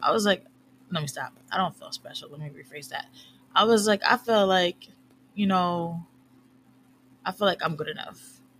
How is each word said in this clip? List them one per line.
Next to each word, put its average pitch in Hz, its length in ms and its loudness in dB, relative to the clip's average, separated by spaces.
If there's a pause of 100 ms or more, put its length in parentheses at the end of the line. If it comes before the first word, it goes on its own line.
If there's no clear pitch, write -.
I 143 120 2
was 220 120 0
like, 196 200 2 (480)
let 170 80 -4
me 147 80 -4
stop. 139 240 -10 (180)
I - 60 -4
don't 180 200 0
feel - 140 -20
special. - 400 -14
Let 143 80 -16
me 151 120 -12
rephrase 143 400 -16
that. - 160 -10 (480)
I 196 100 4
was 214 240 4
like, 202 200 2
I 240 80 6
feel 220 300 2
like, 185 420 0 (460)
you 208 120 0
know, 175 600 0 (1160)
I 185 80 -4
feel 202 160 0
like 175 160 0
I'm 160 120 -4
good 151 120 -6
enough. - 520 -14 (200)